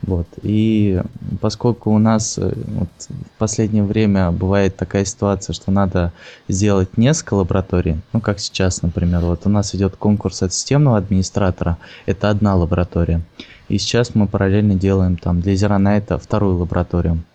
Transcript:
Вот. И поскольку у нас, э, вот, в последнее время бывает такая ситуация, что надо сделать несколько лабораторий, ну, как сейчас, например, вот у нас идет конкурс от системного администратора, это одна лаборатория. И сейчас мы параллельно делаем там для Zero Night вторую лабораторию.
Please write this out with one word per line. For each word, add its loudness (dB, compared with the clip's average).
Вот. -4
И 2
поскольку -2
у 4
нас, 0
э, -2
вот, -4
в -16
последнее 0
время 2
бывает 0
такая -2
ситуация, -2
что -6
надо 0
сделать 0
несколько 2
лабораторий, 0
ну, 0
как -2
сейчас, -2
например, 0
вот -2
у 0
нас 0
идет 0
конкурс -2
от -2
системного 2
администратора, -2
это -2
одна 2
лаборатория. 0
И -2
сейчас -2
мы 2
параллельно 2
делаем 2
там -2
для 2
Zero 2
Night 0
вторую 0
лабораторию. 0